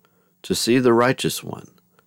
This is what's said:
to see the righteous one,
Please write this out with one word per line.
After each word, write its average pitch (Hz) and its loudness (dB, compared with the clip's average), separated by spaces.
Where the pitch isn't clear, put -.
to - -6
see 120 2
the 123 4
righteous 120 0
one, - -12